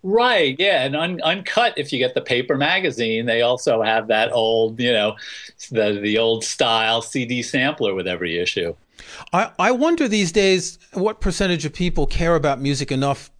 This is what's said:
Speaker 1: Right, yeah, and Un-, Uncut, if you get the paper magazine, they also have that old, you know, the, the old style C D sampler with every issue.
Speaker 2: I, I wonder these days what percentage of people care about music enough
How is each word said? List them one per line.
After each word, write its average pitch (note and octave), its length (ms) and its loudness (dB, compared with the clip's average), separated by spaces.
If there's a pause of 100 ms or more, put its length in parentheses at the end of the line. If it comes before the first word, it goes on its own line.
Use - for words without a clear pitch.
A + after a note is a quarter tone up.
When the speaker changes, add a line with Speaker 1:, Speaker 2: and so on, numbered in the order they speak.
Speaker 1:
Right, G3 540 2
yeah, F3+ 240 2
and C3+ 140 -2
Un-, E3+ 260 -4
Uncut, G3 560 0
if C#3 140 -6
you C3 80 -2
get B2 140 0
the B2 60 0
paper B2+ 360 0
magazine, C3+ 680 -2
they A#2 160 2
also B2 400 2
have A2 260 2
that A2+ 240 2
old, A2+ 480 2
you B2 120 2
know, G#2+ 220 2 (560)
the, G#2 320 0
the G#2+ 160 0
old A2+ 240 2
style A2+ 600 0
C B2 220 -6
D B2 160 -4
sampler B2+ 540 -2
with F#2 140 -4
every F2 280 -4
issue. E2+ 380 -2 (580)
Speaker 2:
I, G3 280 0
I G3 100 4
wonder D4 380 2
these G3 240 0
days F#3+ 480 2 (140)
what G#3+ 260 -2
percentage F3+ 440 0
of D3 80 -6
people F3 360 0
care E3+ 260 2
about C#3 260 0
music C#3 300 -2
enough C#3 500 -2